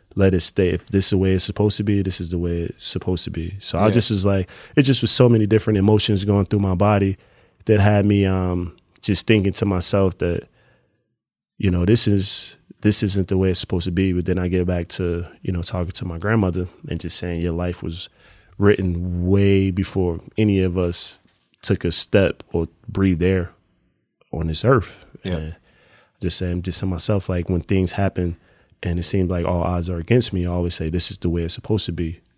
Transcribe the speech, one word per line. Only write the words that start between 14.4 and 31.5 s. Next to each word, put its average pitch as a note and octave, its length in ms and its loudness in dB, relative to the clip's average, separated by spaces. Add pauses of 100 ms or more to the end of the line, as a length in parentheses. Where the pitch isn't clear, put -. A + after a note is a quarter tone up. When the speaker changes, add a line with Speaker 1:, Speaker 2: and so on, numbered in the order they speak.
Speaker 1:
get F2+ 180 0
back F2 240 -2
to, E2+ 360 -4 (160)
you - 100 -6
know, F2 100 -4
talking F2 300 -6
to - 140 -10
my E2+ 120 -8
grandmother F#2 500 0 (200)
and E2+ 120 -6
just - 180 -8
saying, F2 240 -4
"Your E2+ 120 -2
life F2 300 -4
was E2+ 240 -10 (500)
written F2+ 680 0
way G2 440 4
before F2+ 480 -2 (180)
any G#2 240 2
of F#2 160 0
us F2 420 -4 (420)
took - 220 -2
a F2 80 -2
step - 520 2 (100)
or E2 140 -2 (200)
breathed F#2+ 360 2
air F2+ 280 0 (800)
on D#2+ 160 -4
this D#2+ 160 -4
earth." A2+ 400 0 (200)
Speaker 2:
Yeah. F2+ 140 -6
Speaker 1:
And D#2+ 180 -10 (640)
just F2 160 -2
saying, F2+ 240 -4
just F2 200 -6
to - 40 -2
myself, F#2+ 420 -2
like, F2+ 220 -2
when F2 120 0
things F#2+ 320 0
happen F2+ 440 -2 (460)
and F2 160 -2
it F2 40 -2
seems F2+ 280 0
like F2 140 -2
all F2 180 0
odds F2 260 -2
are F2 80 -4
against A2+ 340 2
me, F2+ 140 -2
I F2+ 60 -2
always F2 240 -2
say, D#2+ 160 -6
"This F2 180 -2
is - 80 -10
the F2+ 120 -4
way E2+ 140 0
it's E2 120 -6